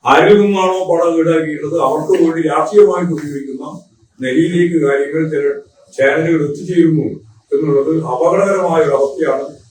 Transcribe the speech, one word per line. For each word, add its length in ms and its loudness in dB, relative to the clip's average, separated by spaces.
ആരിൽ 280 6
നിന്നാണോ 380 0
പണം 320 2
ഈടാക്കിയിട്ടുള്ളത് 560 -2
അവർക്ക് 260 -2
വേണ്ടി 260 0
രാഷ്ട്രീയമായിട്ട് 680 2
ഉപയോഗിക്കുന്ന 480 -10
നിലയിലേക്ക് 640 0
കാര്യങ്ങൾ 360 -2
ചില 100 -2
ചാനലുകൾ 520 0
എത്തിച്ചേരുന്നു 580 0
എന്നുള്ളത് 400 0
അപകടകരമായ 760 0
ഒരു 120 0
അവസ്ഥയാണ് 480 -2